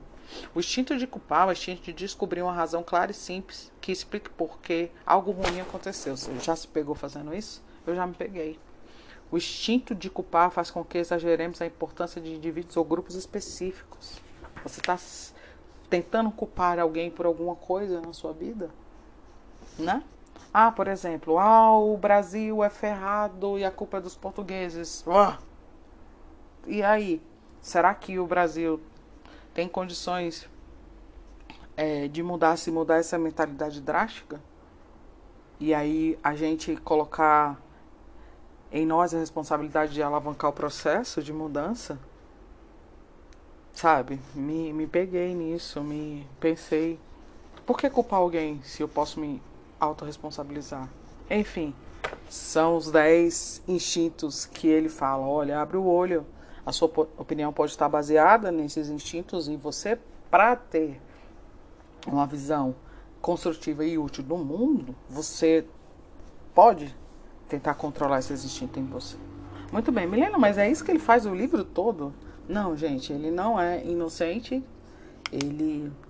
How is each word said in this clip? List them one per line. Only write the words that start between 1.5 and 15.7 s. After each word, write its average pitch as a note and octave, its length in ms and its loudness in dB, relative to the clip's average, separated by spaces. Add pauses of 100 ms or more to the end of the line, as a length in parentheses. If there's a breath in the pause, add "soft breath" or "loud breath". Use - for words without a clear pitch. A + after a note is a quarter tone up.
instinto F3+ 320 -6
de E3+ 100 -10
descobrir F3 480 -6
uma F3+ 120 -2
razão E3+ 280 -2
clara F#3 300 0
e - 20 -8
simples - 560 -12 (120)
que F#3+ 100 -6
explique - 380 -8
por - 300 -8
que E3+ 300 -2 (160 loud breath)
algo F#3+ 260 4
ruim F3+ 280 -2
aconteceu. F#3 560 -8
Você - 240 -10
já E3 160 -2
se - 120 -12
pegou D3+ 280 -4
fazendo D3 400 -10
isso? - 260 -12 (240 loud breath)
Eu E3+ 80 -2
já F3+ 140 -2
me F3 60 -8
peguei. E3+ 440 -8 (720 loud breath)
O E3 60 0
instinto - 560 -2
de F#3+ 160 -8
culpar F3 420 2
faz E3+ 200 -4
com E3+ 140 -6
que - 140 -4
exageremos E3+ 640 0
a E3+ 40 -4
importância E3+ 560 -8
de D#3+ 120 -10
indivíduos D#3+ 440 -6
ou D#3+ 80 2
grupos E3+ 300 -4
específicos. - 1080 -10 (420)
Você - 160 -12
tá - 140 0
s-, - 400 -10 (560 loud breath)